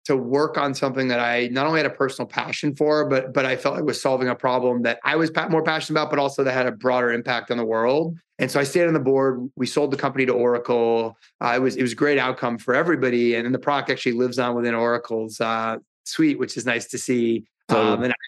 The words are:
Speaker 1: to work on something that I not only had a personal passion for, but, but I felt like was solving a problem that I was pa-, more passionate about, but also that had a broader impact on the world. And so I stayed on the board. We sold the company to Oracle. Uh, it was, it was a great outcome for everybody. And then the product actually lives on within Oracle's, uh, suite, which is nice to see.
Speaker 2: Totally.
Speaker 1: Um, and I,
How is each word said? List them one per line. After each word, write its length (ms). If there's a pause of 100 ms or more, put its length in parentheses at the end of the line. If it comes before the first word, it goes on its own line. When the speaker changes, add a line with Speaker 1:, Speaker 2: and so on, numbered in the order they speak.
Speaker 1:
to 100
work 420
on 160
something 320
that 140
I 320
not 160
only 100
had 80
a 80
personal 320
passion 480
for, 340
but, 240
but 140
I 80
felt 220
like 80
was 180
solving 240
a 80
problem 480
that 220
I 100
was 160
pa-, 180
more 140
passionate 380
about, 100
but 80
also 240
that 100
had 140
a 60
broader 400
impact 400
on 40
the 80
world. 540 (220)
And 100
so 80
I 60
stayed 240
on 60
the 40
board. 560
We 140
sold 240
the 40
company 300
to 60
Oracle. 840 (240)
Uh, 140
it 60
was, 160
it 60
was 100
a 20
great 240
outcome 400
for 160
everybody. 600
And 80
then 80
the 80
product 300
actually 240
lives 260
on 160
within 180
Oracle's, 640
uh, 360 (280)
suite, 360
which 160
is 100
nice 220
to 100
see. 460 (240)
Speaker 2:
Totally. 240
Speaker 1:
Um, 100
and 100
I, 40 (120)